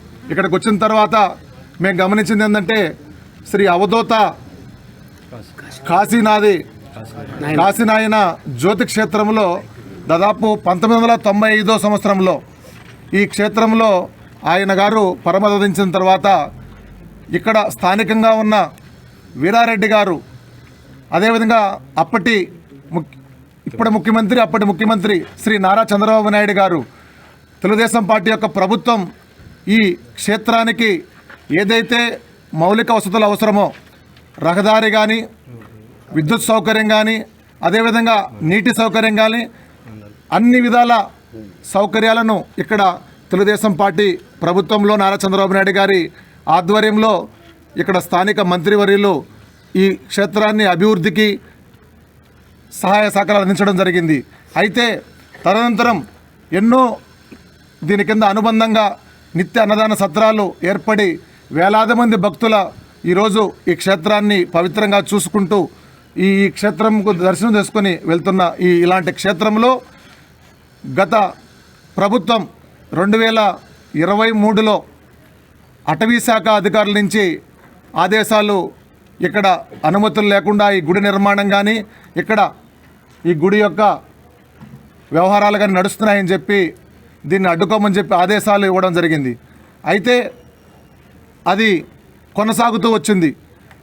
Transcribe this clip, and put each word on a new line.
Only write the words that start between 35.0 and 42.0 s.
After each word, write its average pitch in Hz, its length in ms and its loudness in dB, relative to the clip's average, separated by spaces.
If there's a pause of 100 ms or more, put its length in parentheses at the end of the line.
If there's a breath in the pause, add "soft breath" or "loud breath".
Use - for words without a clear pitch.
విద్యుత్ 160 340 -2
సౌకర్యం 220 460 0
కానీ, 214 200 0 (520)
అదేవిధంగా 226 480 2 (340)
నీటి 214 300 0
సౌకర్యం 220 420 0
కానీ, 220 200 0 (960 loud breath)
అన్ని 240 280 4
విధాల 240 260 2 (800)
సౌకర్యాలను 220 640 0 (280)